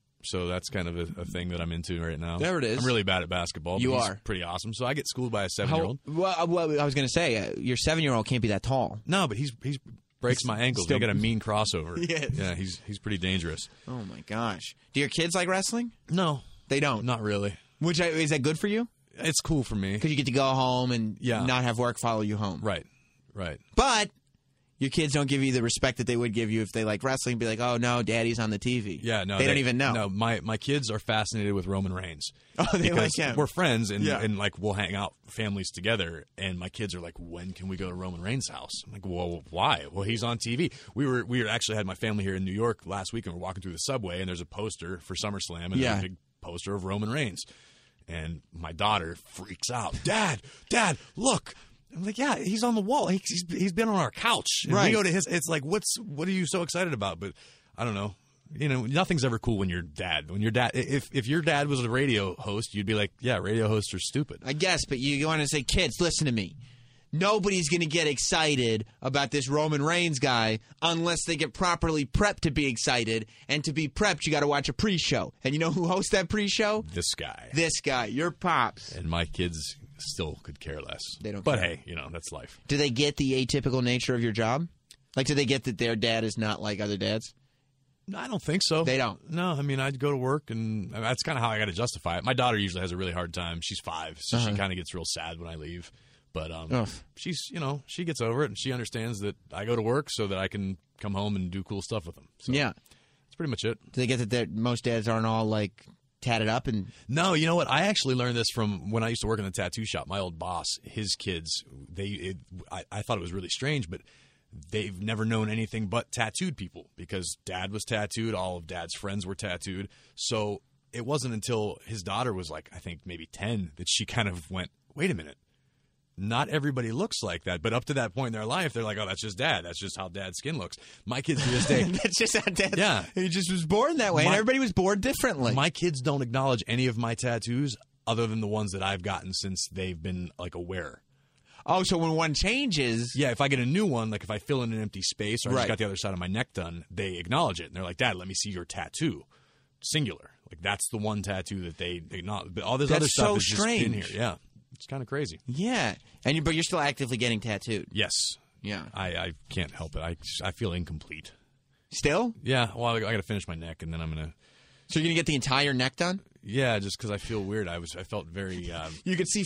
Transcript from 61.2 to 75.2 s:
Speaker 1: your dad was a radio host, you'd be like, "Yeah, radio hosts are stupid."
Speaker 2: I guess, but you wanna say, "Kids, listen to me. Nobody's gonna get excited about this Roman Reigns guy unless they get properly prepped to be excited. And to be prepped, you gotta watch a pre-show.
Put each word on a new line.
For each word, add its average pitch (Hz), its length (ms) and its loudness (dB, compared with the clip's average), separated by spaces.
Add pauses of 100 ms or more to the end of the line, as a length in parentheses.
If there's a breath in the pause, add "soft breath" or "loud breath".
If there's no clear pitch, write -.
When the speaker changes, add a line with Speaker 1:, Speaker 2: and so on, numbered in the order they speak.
Speaker 1:
your 156 160 2
dad 147 240 2
was 139 160 2
a 117 80 0
radio 120 460 2
host, 107 380 -6
you'd 101 120 0
be 110 80 2
like, 104 160 2 (100)
"Yeah, 113 180 2
radio 107 280 2
hosts 107 260 2
are 95 60 -4
stupid." - 460 -4
Speaker 2:
I 131 80 -4
guess, 165 340 2
but 135 140 -2
you 143 260 2
wanna 156 220 2
say, 143 160 0
"Kids, - 360 2
listen 160 260 2
to 131 60 2
me. 101 220 -2 (580 loud breath)
Nobody's 190 560 2
gonna 170 180 4
get 156 200 2
excited 131 800 4 (160 soft breath)
about 135 300 0
this 135 180 0
Roman 151 340 2
Reigns 165 360 2
guy 113 400 4 (240 loud breath)
unless 165 420 2
they 165 120 0
get 147 180 -2
properly 170 500 2
prepped - 360 2
to 165 100 2
be 143 160 2
excited. 113 600 2 (220 loud breath)
And 143 160 0
to 165 80 0
be 147 160 0
prepped, 190 380 2
you 151 60 2
gotta 147 140 4
watch 143 220 2
a - 40 -2
pre-show. 151 600 2 (120)